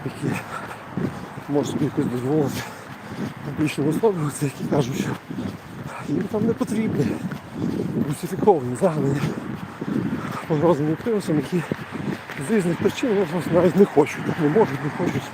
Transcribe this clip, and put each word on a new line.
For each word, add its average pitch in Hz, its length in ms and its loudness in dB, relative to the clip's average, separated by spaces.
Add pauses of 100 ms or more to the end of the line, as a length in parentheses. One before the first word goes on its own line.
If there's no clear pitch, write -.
які - 300 -2 (1120)
можуть 143 240 2
собі - 120 0
якось 139 220 0
дозволити 127 560 0 (800)
публічно - 400 -2
висловлюватися, 165 600 2
які - 260 -4
кажуть, - 300 2
що - 100 -2 (1000)
їм - 140 0
там 214 240 0
не 226 60 4
потрібні - 540 0 (1000)
русифіковані, 151 720 2
загнані 143 400 2 (1300)
погрозами 151 440 4
і 156 100 -2
примусом, 202 340 2
які 151 260 0 (880)
з - 20 -6
різних 180 260 2
причин, - 420 2
ну, 196 140 2
просто 165 220 -2
навіть 175 220 6
не 196 80 10
хочуть, - 580 2
не 147 60 4
можуть, 143 360 4
не 147 140 0
хочуть 156 240 0 (120)